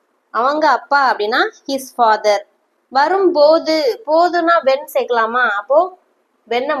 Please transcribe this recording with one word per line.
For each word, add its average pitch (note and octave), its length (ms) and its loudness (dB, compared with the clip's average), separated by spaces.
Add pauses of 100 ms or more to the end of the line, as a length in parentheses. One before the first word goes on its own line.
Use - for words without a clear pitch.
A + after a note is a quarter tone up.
(380)
அவங்க C#4+ 260 -2 (140)
அப்பா C#4 200 -2 (120)
அப்படின்னா G#3+ 300 -2 (280)
his C4+ 160 -6 (140)
father. G#3+ 400 2 (600)
வரும்போது, D#4 760 2 (340)
போதுன்னா E4+ 460 2 (140)
when C4+ 120 0 (140)
சேர்க்கலாமா? A#3+ 480 -2 (180)
அப்போ C#4 180 0 (760)
when-ஐ C4+ 280 -4